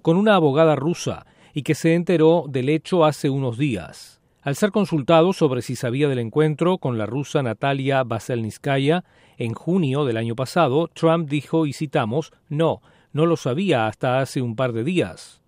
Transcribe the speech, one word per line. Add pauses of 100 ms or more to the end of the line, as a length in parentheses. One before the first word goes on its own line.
con
una
abogada
rusa (280)
y
que
se
enteró
del
hecho
hace
unos
días. (200)
Al
ser
consultado
sobre
si
sabía
del
encuentro
con
la
rusa
Natalia
Baselnitskaya (340)
en
junio
del
año
pasado,
Trump
dijo,
y
citamos, (160)
"No, (300)
no
lo
sabía
hasta
hace
un
par
de
días".